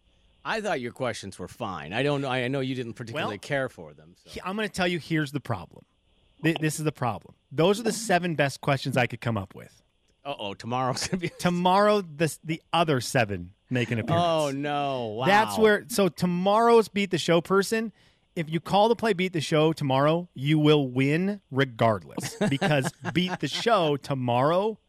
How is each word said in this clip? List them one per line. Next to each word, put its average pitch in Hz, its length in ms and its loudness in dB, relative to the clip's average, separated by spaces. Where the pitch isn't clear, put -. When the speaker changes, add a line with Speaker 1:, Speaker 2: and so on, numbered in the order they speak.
Speaker 1:
I 214 120 -4
thought 185 180 -2
your 120 140 -8
questions 107 440 -6
were 90 120 -10
fine. 85 420 -8
I 117 120 0
don't 143 180 0
know. 139 80 -4
I 123 180 -2
know 139 140 -2
you 131 120 -4
didn't 120 200 -8
particularly 127 400 -8
Speaker 2:
Well, 104 60 -10
Speaker 1:
care 135 280 -4
for 78 260 -16
them. 160 300 -20
So. - 60 -20
Speaker 2:
he-, - 160 -14
I'm 185 100 -6
gonna 214 140 -2
tell 175 180 -2
you, 180 100 0
here's 156 360 -4
the 139 80 -4
problem. - 420 -10
Th-, 160 200 2
this 156 180 -2
is 151 60 -4
the 151 80 -2
problem. 110 420 -6
Those 175 300 2
are - 20 -8
the 220 80 0
seven 175 440 0
best 139 260 0
questions 135 340 0
I 123 120 4
could 117 120 -8
come 117 180 -2
up 95 180 -8
with. - 260 -20
Speaker 1:
Uh-oh, 117 300 -8
tomorrow's 123 540 -2
gonna 190 120 -4
be 165 100 -4
<laughs> - 100 -18
Speaker 2:
Tomorrow, 185 640 2
the, 156 320 -2
the 160 160 -6
other 156 300 2
seven 98 500 -2
make 123 220 0
an 117 80 -2
appearance. 165 260 2
Speaker 1:
Oh, 156 300 0
no. 139 520 -4
Wow. 123 80 -2
Speaker 2:
That's 208 320 4
where, 214 320 4
so 196 180 2
tomorrow's 202 800 4
Beat 202 240 -2
the 180 60 0
Show 170 240 2
person, 196 500 0
if 156 120 -4
you 160 120 -4
call 202 260 4
to 233 80 4
play 220 160 0
Beat 185 220 -2
the 160 80 -2
Show 156 320 2
tomorrow, 151 600 2
you 147 260 0
will 151 280 6
win 151 540 0
regardless 117 920 -2
Speaker 1:
<laughs> 214 60 2
Speaker 2:
because 147 400 0
Beat 180 280 -2
the 143 80 -4
Show 170 480 2
tomorrow 139 920 0